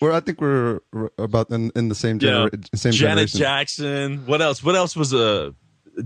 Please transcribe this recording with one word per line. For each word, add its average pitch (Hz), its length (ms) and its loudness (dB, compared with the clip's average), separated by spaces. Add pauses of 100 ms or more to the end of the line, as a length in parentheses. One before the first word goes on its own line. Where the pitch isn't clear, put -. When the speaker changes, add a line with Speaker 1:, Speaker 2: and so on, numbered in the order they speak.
Speaker 1:
we're, 151 100 2
I 165 80 0
think - 220 -6
we're, 127 380 0 (120)
we're 110 280 -6
about 113 320 0
in, 113 240 -2
in 117 140 0
the 104 60 0
same 110 240 -2
Speaker 2:
Yeah. 123 300 2
Speaker 1:
genera-, 107 100 -8 (160)
same 120 160 2
Speaker 2:
Janet 151 380 4
Speaker 1:
generation. - 100 -2
Speaker 2:
Jackson. 139 840 -2
What 147 160 2
else? 135 220 0
What 175 120 4
else 180 200 0
was, 147 180 0
uh, 104 380 2 (540)